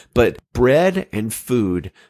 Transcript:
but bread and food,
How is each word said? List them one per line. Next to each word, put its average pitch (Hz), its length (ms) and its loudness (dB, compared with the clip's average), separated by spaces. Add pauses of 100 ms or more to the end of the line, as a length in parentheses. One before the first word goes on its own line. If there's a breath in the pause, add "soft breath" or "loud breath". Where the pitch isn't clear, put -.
(140 loud breath)
but 117 240 2 (160)
bread 165 580 2
and 107 220 -6
food, 98 580 -4 (180 soft breath)